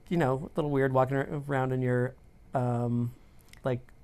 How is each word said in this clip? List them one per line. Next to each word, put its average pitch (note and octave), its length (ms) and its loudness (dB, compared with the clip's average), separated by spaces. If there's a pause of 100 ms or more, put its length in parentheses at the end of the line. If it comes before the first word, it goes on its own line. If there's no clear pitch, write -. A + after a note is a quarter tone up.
you F3 80 0
know, C3+ 180 2 (100)
a - 120 -12
little D3+ 140 -2
weird C3+ 220 2
walking C3 240 2
ar-, C#3+ 320 -4
around C3 240 0
in C3 100 -2
your, B2 320 0 (400)
um, A#2+ 580 0 (520)
like, B2+ 160 -2 (240)